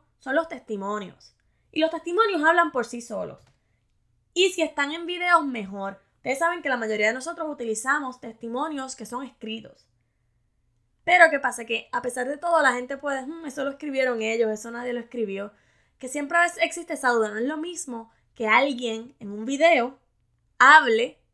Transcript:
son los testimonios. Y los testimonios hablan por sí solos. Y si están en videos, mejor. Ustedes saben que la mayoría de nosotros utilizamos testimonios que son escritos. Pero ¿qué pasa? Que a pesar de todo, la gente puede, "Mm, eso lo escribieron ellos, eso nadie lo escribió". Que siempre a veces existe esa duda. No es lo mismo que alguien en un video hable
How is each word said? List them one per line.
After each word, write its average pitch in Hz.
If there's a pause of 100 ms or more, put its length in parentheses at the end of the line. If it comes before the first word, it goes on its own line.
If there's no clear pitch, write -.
(180)
son 269
los 320
testimonios. 208 (340)
Y -
los 320
testimonios 349
hablan 330
por 247
sí 240
solos. 196 (960)
Y 370
si 349
están 294
en 339
videos, 349
mejor. 196 (140)
Ustedes 262
saben 339
que 294
la 254
mayoría 214
de 220
nosotros 302
utilizamos 254
testimonios 254
que 214
son 247
escritos. - (1200)
Pero 349
¿qué 285
pasa? 247
Que 226
a 240
pesar 247
de 285
todo, 339
la 269
gente 247
puede, 269
"Mm, 330
eso 269
lo 277
escribieron 262
ellos, 220
eso 220
nadie 240
lo 240
escribió". 208 (480)
Que 247
siempre 285
a 349
veces 339
existe 339
esa 269
duda. 220
No 208
es 226
lo 302
mismo 302 (240)
que 220
alguien 240
en 202
un 208
video 277 (580)
hable 262 (140)